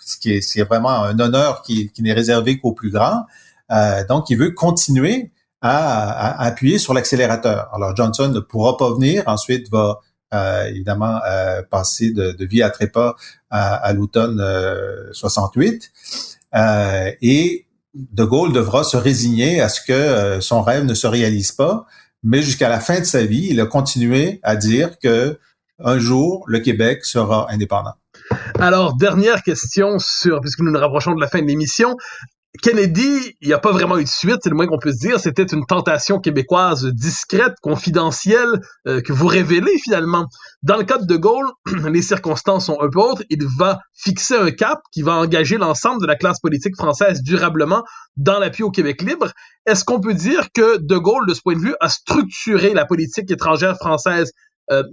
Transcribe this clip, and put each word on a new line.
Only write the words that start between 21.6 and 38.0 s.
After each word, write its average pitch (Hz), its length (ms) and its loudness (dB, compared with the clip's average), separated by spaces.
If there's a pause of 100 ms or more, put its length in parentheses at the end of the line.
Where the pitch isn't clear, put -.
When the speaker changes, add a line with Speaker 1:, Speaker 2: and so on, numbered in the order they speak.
Speaker 1:
mais 127 220 2
jusqu'à 135 260 0
la 113 100 0
fin 175 200 0
de 170 60 -2
sa 123 180 2
vie, 120 260 0
il 123 100 2
a 110 60 2
continué 135 800 0
à 107 120 0
dire 113 440 0
que 127 400 0 (440)
un 123 140 2
jour, 135 500 0
le 113 120 0
Québec 113 460 0
sera 107 460 0
indépendant. 101 440 -4 (640)
Speaker 2:
Alors, 180 360 2
dernière 196 460 2
question 196 580 0
sur, 160 420 0
puisque 143 180 -8
nous 165 120 2
nous 147 80 2
rapprochons 147 340 0
de 160 80 -2
la 139 60 0
fin 170 140 0
de 147 60 0
l'émission, 156 480 0 (640)
Kennedy, 233 800 2
il 143 80 -6
n'y 151 40 4
a 143 60 2
pas 208 120 2
vraiment 180 260 0
eu 151 60 0
de 131 60 -4
suite, 208 320 0
c'est 180 80 -2
le 147 60 2
moins 170 120 2
qu'on 156 100 -2
puisse 135 220 -2
dire. 214 200 0
C'était 180 240 0
une 156 220 -2
tentation 180 540 0
québécoise 156 640 0
discrète, 170 760 -2
confidentielle, 185 1000 0 (260)